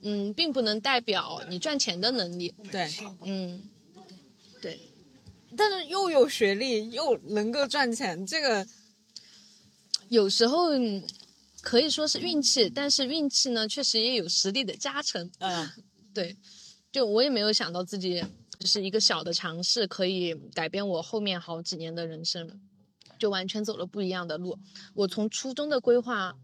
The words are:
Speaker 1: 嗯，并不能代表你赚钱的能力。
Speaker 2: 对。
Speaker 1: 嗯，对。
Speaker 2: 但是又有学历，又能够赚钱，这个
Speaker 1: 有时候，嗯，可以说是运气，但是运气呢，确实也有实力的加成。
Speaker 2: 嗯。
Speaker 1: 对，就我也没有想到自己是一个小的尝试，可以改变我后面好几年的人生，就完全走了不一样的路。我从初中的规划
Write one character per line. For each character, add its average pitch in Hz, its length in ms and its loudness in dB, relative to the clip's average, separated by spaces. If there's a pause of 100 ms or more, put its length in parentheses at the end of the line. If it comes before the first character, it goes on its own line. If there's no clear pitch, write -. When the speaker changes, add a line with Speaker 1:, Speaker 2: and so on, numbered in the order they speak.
Speaker 1:
嗯， 208 320 -2
并 311 200 0
不 254 80 0
能 214 180 2
代 254 220 2
表 185 480 -2
你 180 100 -4
赚 302 180 -2
钱 190 220 -2
的 208 120 2
能 180 280 -2
力。 175 140 -4 (180)
Speaker 2:
对。 180 180 -2 (340)
Speaker 1:
嗯， 185 380 -6 (1000)
对。 - 180 -10 (800)
Speaker 2:
但 427 120 6
是 370 180 -2
又 370 220 0
有 277 200 8
学 202 260 4
历， 226 360 0
又 262 260 2 (120)
能 208 220 0
够 277 160 2
赚 254 260 2
钱， 190 320 -4
这 311 140 -2
个 226 260 2 (1400)
Speaker 1:
有 214 220 4
时 226 180 4
候， 330 240 4
嗯， 226 320 0 (580)
可 - 200 2
以 311 80 2
说 302 180 0
是 294 120 0
运 349 220 0
气， 233 280 4
但 277 200 -2
是 277 160 4
运 285 240 0
气 - 200 2
呢， 226 180 0
确 269 160 -4
实 - 160 2
也 240 160 2
有 202 140 0
实 - 220 2
力 269 120 0
的 202 120 -4
加 269 260 -4
成。 180 280 -4 (100)
Speaker 2:
嗯。 175 300 -2 (440)
Speaker 1:
对， 185 220 -4 (560)
就 262 140 2
我 214 160 4
也 285 80 4
没 247 100 2
有 208 140 2
想 165 180 0
到 175 120 -2
自 185 140 -6
己 180 260 -2 (420)
是 - 160 2
一 190 80 -2
个 208 100 2
小 175 240 0
的 170 100 -4
尝 170 300 -4
试， 214 220 0
可 190 200 -2
以 180 280 0 (200)
改 160 140 -2
变 190 180 -2
我 175 160 -2
后 220 180 -4
面 196 200 -2
好 165 220 -8
几 170 140 -6
年 160 180 -8
的 170 140 -4
人 160 160 -10
生， 165 360 -6 (580)
就 214 120 2
完 190 180 -2
全 214 160 -4
走 208 140 -4
了 180 80 -4
不 202 160 -6
一 185 80 0
样 180 180 -4
的 156 100 -4
路。 180 200 -6 (360)
我 202 140 2
从 214 220 0
初 262 240 -6
中 294 160 -2
的 285 100 4
规 240 200 6
划 220 340 -4 (100)